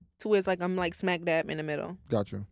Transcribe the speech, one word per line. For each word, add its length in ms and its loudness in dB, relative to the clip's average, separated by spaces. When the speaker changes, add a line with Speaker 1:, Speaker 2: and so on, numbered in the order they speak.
Speaker 1:
To 80 -6
where 100 6
it's 100 0
like 140 0
I'm, 140 0
like, 180 -2
smack 280 0
dab 280 2
in 80 -4
the 40 -4
middle 360 -4
Speaker 2:
Got 240 0
you. 200 -6